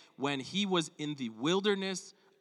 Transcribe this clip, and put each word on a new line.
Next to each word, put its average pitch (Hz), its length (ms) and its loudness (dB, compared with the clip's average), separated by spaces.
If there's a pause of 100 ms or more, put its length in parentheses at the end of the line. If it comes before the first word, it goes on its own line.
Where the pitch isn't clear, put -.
(160)
when 139 240 0
he 185 240 -2
was 180 340 2
in 151 180 -4
the 131 140 -4
wilderness 190 840 0 (260)